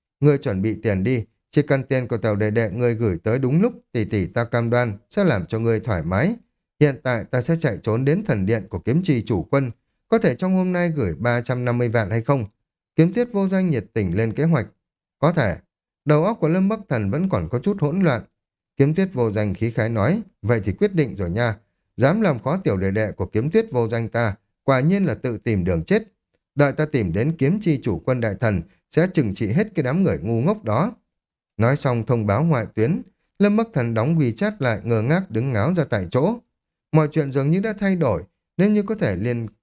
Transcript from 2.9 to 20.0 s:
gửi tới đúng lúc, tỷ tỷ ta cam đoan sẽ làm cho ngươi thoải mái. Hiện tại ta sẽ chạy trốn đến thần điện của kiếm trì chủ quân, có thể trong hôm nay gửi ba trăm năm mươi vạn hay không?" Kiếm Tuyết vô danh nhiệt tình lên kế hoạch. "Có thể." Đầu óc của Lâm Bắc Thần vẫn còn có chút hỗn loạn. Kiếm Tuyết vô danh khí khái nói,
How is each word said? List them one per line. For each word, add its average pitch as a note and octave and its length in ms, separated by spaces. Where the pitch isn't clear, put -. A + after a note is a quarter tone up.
gửi G#2+ 300
tới A2+ 140
đúng C3+ 240
lúc, A#3+ 100
tỷ A2+ 120
tỷ G2 220
ta A#2+ 180
cam A#2 260
đoan A#2+ 280
sẽ G3+ 140
làm G#2+ 220
cho - 120
ngươi A2+ 220
thoải F#2+ 220
mái. G#2+ 340
Hiện C#3+ 220
tại A#2+ 220
ta B2+ 180
sẽ E3 180
chạy A2+ 220
trốn A#2 220
đến E3 200
thần G2+ 220
điện A2 240
của - 80
kiếm C#3+ 260
trì C3 180
chủ F#2+ 280
quân, C3+ 200
có A3 100
thể F3 160
trong F#3 200
hôm F#3 180
nay F3 180
gửi A#2+ 280
ba A#2+ 220
trăm B2 240
năm A#2+ 140
mươi A#2+ 100
vạn A2 220
hay A2+ 120
không?" C3+ 220
Kiếm E3 160
Tuyết A#3+ 200
vô G3 160
danh F#3 220
nhiệt A#2+ 220
tình F#2 240
lên A2 160
kế C#3 120
hoạch. D3+ 220
"Có D#3+ 140
thể." C#3 240
Đầu D3+ 200
óc G#3+ 160
của D#3 80
Lâm F#3+ 200
Bắc A3 100
Thần G#2+ 220
vẫn D#3+ 180
còn F#2+ 200
có A#2+ 100
chút G3+ 220
hỗn D3+ 200
loạn. C3+ 220
Kiếm C#3 180
Tuyết F#3+ 180
vô A#2 200
danh G#2 220
khí A2 160
khái A2 180
nói, A#2 340